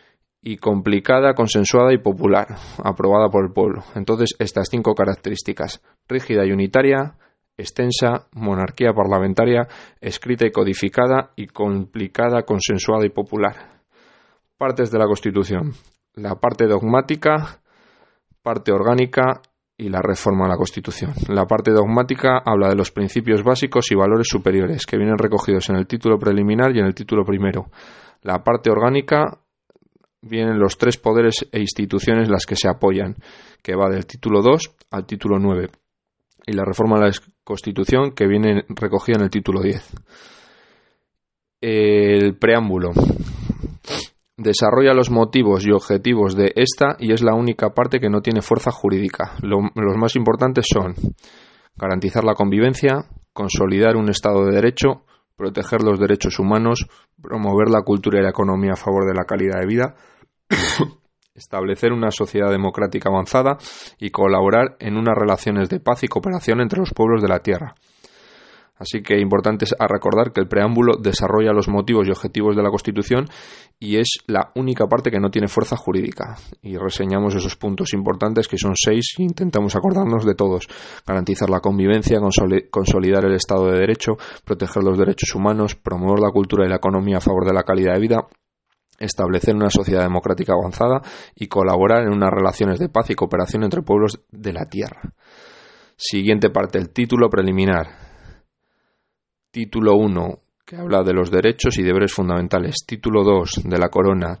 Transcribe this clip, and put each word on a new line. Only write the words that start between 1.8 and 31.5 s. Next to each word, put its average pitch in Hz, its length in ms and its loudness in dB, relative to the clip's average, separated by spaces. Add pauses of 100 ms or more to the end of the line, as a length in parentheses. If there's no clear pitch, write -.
y 127 60 4
popular, 101 480 2 (360)
aprobada 101 460 2
por 98 160 2
el 92 80 -4
pueblo. - 320 0 (100)
Entonces, 113 440 0
estas 101 320 -4
cinco 110 240 0
características: 98 880 -4 (260)
rígida 117 380 0
y 98 60 2
unitaria, 135 680 0 (400)
extensa, 123 720 -2
monarquía 101 600 -2
parlamentaria, 104 720 2 (320)
escrita 120 480 -4
y 107 60 -2
codificada, 123 840 0
y 104 100 -12
complicada, 104 960 -2
consensuada 107 640 0
y - 20 -2
popular. 101 720 -4 (800)
Partes 127 320 -2
de 113 80 0
la 107 80 4
Constitución: 98 680 -2 (420)
la 101 200 -8
parte 117 320 0
dogmática, 135 960 0 (800)
parte 110 300 -2
orgánica 123 680 2 (380)
y 107 100 -8
la 92 140 -2
reforma 95 420 0
a 92 60 2
la 87 60 0
Constitución. - 560 -6 (160)
La 98 180 2
parte 110 260 2
dogmática 123 720 2
habla 101 240 2
de 98 80 2
los 95 160 -2
principios 104 500 0
básicos 127 480 0
y 104 40 2
valores 104 340 2
superiores 95 560 -2
que 104 140 -4
vienen 107 180 0
recogidos 104 540 0
en 95 60 0
el 92 100 -2
título 113 320 0
preliminar 107 580 2
y - 40 2
en 98 60 2
el 95 80 -2
título 104 300 -2
primero. 98 460 -2 (500)
La 90 240 -4
parte 117 260 2
orgánica 135 680 0 (840)
vienen 113 380 -2
los 98 180 2
tres 117 220 2
poderes 113 540 2